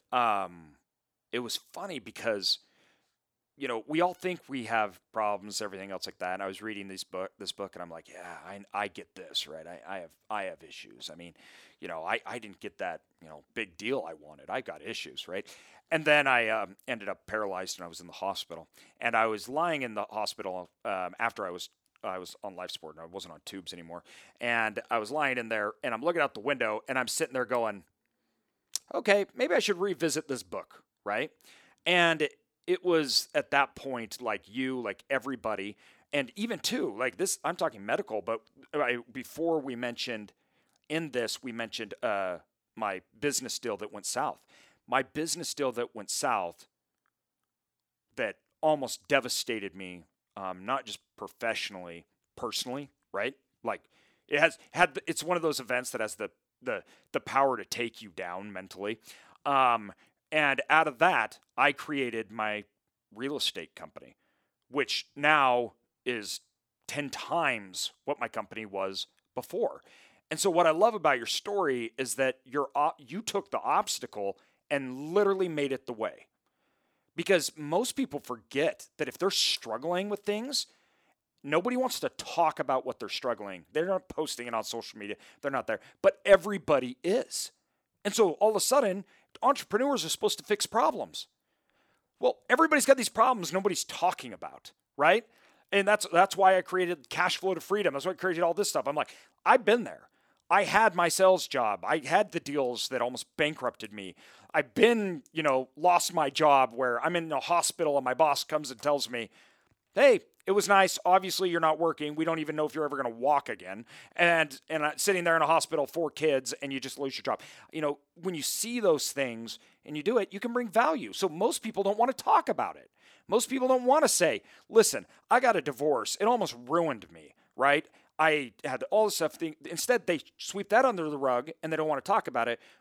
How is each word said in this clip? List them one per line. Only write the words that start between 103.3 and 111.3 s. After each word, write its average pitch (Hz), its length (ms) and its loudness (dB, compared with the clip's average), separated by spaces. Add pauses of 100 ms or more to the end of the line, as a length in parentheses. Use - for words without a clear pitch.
bankrupted 127 560 -2
me. 98 220 -12 (400)
I've 147 200 0
been, 208 580 4
you 156 100 -2
know, 131 340 2
lost 175 380 4
my 151 160 2
job 135 420 6
where 120 320 0
I'm 170 120 0
in 165 120 -2
the 143 120 -2
hospital 156 580 2
and 131 60 0
my 127 100 0
boss 147 300 4
comes 156 260 -4
and 120 100 -12
tells 143 300 0
me, 117 180 -6 (680)
"Hey, 240 240 8 (260)
it 190 60 2
was 202 160 2
nice. 190 360 6
Obviously, 180 460 4